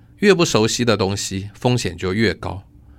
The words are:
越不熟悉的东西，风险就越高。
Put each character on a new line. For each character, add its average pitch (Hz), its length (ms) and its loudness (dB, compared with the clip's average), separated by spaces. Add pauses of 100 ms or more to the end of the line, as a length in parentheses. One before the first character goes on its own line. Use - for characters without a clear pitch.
(160)
越 196 180 4
不 170 100 2
熟 110 220 2
悉 - 180 -2
的 113 120 2
东 95 200 0
西， 98 380 -8
风 123 240 0
险 87 180 -6
就 92 160 -4
越 101 220 2
高。 90 300 -10 (340)